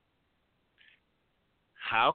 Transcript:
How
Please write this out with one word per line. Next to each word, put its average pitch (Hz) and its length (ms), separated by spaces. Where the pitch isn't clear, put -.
How 117 240